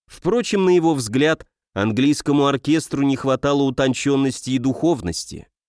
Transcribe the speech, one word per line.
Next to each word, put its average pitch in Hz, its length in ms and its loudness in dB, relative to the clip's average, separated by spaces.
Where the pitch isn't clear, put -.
Впрочем, 220 580 -2
на 185 60 4
его 165 240 4
взгляд, 135 520 -2
английскому 139 720 2
оркестру 143 560 -2
не 135 140 0
хватало 139 460 0
утонченности 135 880 0
и 131 80 0
духовности. 127 880 -4